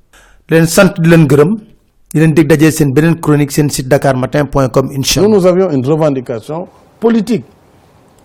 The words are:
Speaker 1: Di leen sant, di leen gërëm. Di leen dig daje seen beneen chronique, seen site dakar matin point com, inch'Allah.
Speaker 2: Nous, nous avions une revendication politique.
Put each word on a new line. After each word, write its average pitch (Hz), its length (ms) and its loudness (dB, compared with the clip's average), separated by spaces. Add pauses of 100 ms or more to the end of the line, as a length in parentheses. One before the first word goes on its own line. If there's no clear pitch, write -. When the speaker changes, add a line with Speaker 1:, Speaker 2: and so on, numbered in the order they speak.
(480)
Speaker 1:
Di 160 80 0
leen 165 100 4
sant, 180 320 2
di 165 120 0
leen 165 180 6
gërëm. 147 280 2 (580)
Di 151 60 -2
leen 160 140 2
dig 151 140 2
daje 151 240 2
seen 143 220 -2
beneen 165 260 0
chronique, 147 320 -2
seen 147 180 -2
site 131 200 -8
dakar 139 260 0
matin 131 300 -4
point 135 240 -2
com, 135 200 -2
inch'Allah. 135 380 -2
Speaker 2:
Nous, 220 120 2
nous 175 60 0
avions 185 260 2
une 127 140 -2
revendication 147 840 -4 (340)
politique. 220 420 -2 (800)